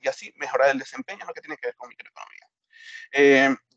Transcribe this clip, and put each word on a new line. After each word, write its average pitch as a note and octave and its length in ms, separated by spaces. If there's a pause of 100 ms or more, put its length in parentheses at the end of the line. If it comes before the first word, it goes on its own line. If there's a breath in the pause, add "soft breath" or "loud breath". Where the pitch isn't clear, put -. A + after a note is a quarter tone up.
y C#3 80
así - 280
mejorar C3+ 340
el C#3 100
desempeño C3+ 400
en F3+ 80
lo E3 60
que D#3+ 60
tiene D3+ 160
que - 120
ver - 80
con B2 120
microeconomía. - 600 (640 loud breath)
Eh, C#3 420 (220)